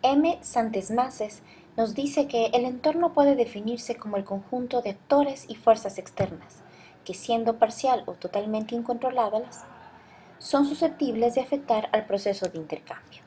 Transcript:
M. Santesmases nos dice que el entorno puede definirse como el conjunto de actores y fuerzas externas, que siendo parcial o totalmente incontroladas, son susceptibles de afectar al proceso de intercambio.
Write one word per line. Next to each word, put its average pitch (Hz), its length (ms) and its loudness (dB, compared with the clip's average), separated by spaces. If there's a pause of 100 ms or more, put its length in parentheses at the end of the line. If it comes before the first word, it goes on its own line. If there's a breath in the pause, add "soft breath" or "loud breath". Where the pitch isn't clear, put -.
M. 294 400 4
Santesmases 226 1000 -2 (340 loud breath)
nos 226 160 0
dice 277 340 0
que 226 200 0
el 240 180 2
entorno 311 480 0
puede 285 220 6
definirse 233 600 -4
como 208 200 -6
el 196 60 -2
conjunto 240 580 -4
de 214 100 -6
actores 285 580 0
y 220 60 -10
fuerzas 214 420 4
externas, - 640 -8 (420 loud breath)
que 185 80 -10
siendo 226 460 -2
parcial 233 480 2
o 180 60 -10
totalmente 214 600 -4
incontroladas, 233 920 -2 (760 loud breath)
son 285 260 2
susceptibles 262 680 0
de 262 60 2
afectar 247 500 -2
al 214 160 0
proceso 196 400 -2
de 170 100 -6
intercambio. - 680 -12